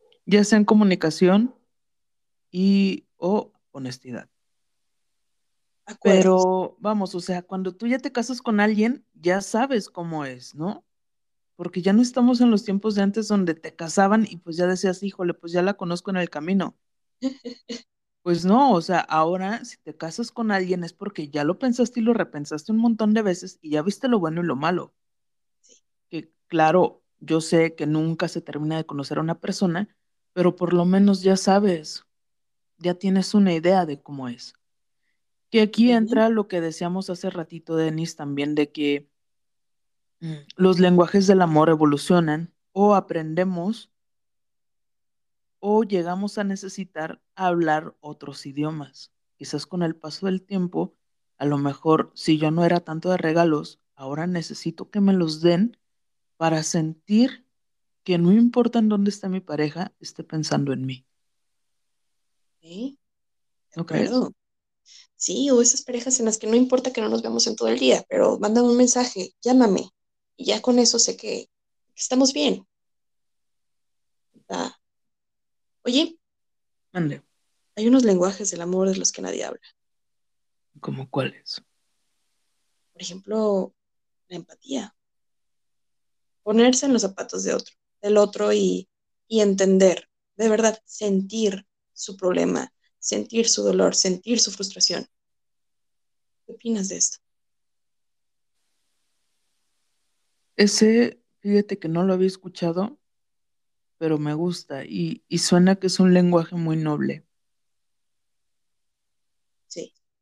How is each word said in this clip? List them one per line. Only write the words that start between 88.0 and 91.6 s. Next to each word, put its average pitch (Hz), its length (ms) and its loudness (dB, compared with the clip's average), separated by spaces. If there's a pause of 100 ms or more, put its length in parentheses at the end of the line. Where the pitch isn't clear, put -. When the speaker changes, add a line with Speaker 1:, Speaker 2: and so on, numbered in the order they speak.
Speaker 2:
del 208 160 2
otro 208 360 2
y, 190 340 0 (400)
y 220 140 0
entender, 190 680 4 (280)
de 220 120 0
verdad, 214 360 0
sentir 196 800 -4 (280)